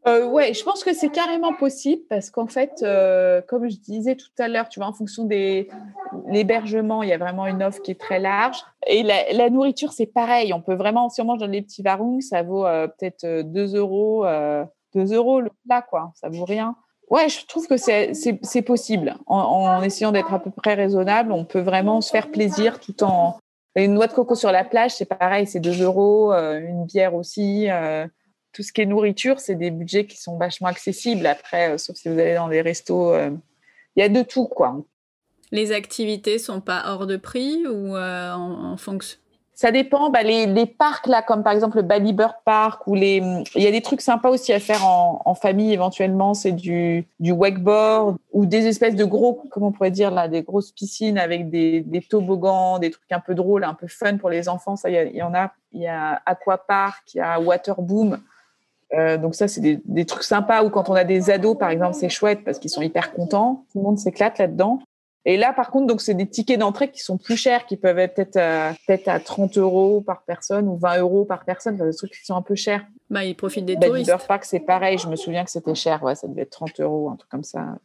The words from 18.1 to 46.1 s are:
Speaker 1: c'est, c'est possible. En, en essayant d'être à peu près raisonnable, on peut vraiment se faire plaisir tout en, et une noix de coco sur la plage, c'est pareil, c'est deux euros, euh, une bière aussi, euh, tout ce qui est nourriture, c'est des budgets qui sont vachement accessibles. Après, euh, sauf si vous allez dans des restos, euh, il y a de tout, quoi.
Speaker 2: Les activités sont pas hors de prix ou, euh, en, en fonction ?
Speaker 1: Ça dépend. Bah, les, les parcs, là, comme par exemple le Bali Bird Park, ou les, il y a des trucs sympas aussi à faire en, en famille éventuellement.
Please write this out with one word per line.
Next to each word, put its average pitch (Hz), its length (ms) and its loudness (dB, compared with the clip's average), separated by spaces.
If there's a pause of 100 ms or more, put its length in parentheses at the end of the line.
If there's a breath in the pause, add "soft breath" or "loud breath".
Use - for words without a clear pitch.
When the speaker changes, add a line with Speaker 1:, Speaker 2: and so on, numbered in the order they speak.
Speaker 1:
c'est, 214 280 -2
c'est 240 200 0
possible. 220 560 0 (100)
En, 190 100 2
en 185 460 2
essayant 202 300 0
d'être 196 200 0
à 190 60 0
peu 196 100 -8
près 208 260 0
raisonnable, 196 580 2
on 170 100 -2
peut 185 160 -4
vraiment 190 400 2
se 220 100 -4
faire 220 220 -2
plaisir 214 480 0
tout - 240 -4
en, 175 340 2 (380)
et 190 80 2
une 202 120 4
noix 226 120 4
de 226 60 -4
coco 247 200 2
sur 214 200 2
la 185 100 4
plage, 240 280 2
c'est - 140 -8
pareil, 190 400 0
c'est 196 140 -6
deux 175 240 0
euros, 202 480 4
euh, 160 260 0
une 170 280 -6
bière 185 300 0
aussi, 202 540 -2
euh, 160 380 -4 (440)
tout 208 120 -14
ce - 100 -14
qui 220 80 0
est 208 60 2
nourriture, 214 520 0
c'est 202 140 -6
des 170 160 -2
budgets 175 380 -2
qui - 100 -20
sont 170 180 -12
vachement 180 340 -4
accessibles. 185 580 -4
Après, 170 420 0
euh, 151 80 -2
sauf - 200 -10
si - 120 -8
vous 165 80 0
allez 165 160 2
dans 170 140 0
des 160 140 0
restos, 170 520 0
euh, 165 160 0 (680 soft breath)
il 185 40 4
y 196 40 6
a 208 60 4
de 240 140 4
tout, 254 240 -2
quoi. 131 280 0 (760)
Speaker 2:
Les 214 200 -2
activités 208 680 -4
sont 208 200 -8
pas 185 280 -6
hors 196 180 -6
de 190 100 -4
prix 277 520 -4
ou, 196 280 -6
euh, 180 380 -8
en, 180 380 -8
en 185 60 -10
fonction ? - 420 -10 (340)
Speaker 1:
Ça - 180 2
dépend. 277 380 2
Bah, 240 140 4
les, 220 240 2
les 214 180 4
parcs, 294 400 0
là, 233 160 4
comme 214 220 0
par 214 100 4
exemple 214 240 2
le 208 60 2
Bali 208 280 4
Bird 220 220 2 (100)
Park, 214 440 2
ou 196 80 0
les, 196 260 4 (340)
il 196 60 2
y 202 60 6
a 208 40 6
des 226 100 0
trucs 277 200 -2
sympas 254 300 2
aussi 254 200 0
à 202 80 4
faire 202 240 0
en, 175 420 4
en 185 100 2
famille 208 360 2
éventuellement. 190 600 0